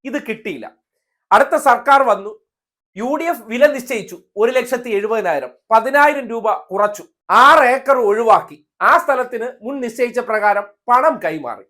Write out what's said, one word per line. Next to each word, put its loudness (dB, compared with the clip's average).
ഇത് -8
കിട്ടിയില്ല. -10
അടുത്ത 4
സർക്കാർ 4
വന്നു, -4
യു -6
ഡി -4
എഫ് -10
വില 2
നിശ്ചയിച്ചു -8
ഒരു 2
ലക്ഷത്തി -6
എഴുപതിനായിരം, -4
പതിനായിരം 2
രൂപ -6
കുറച്ചു, -4
ആറ് 6
ഏക്കർ 0
ഒഴിവാക്കി, 2
ആ 6
സ്ഥലത്തിന് -4
മുൻ -10
നിശ്ചയിച്ച -4
പ്രകാരം 0
പണം 2
കൈമാറി. -8